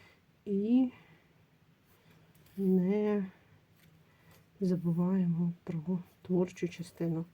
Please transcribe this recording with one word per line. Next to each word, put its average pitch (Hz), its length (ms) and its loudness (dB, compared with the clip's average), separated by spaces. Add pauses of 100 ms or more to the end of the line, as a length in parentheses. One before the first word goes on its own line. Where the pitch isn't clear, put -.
(460)
і 226 460 2 (1700)
не 196 680 2 (1300)
забуваємо 175 920 0 (100)
про 175 360 -6 (220)
творчу 180 480 -2
частину 165 640 -6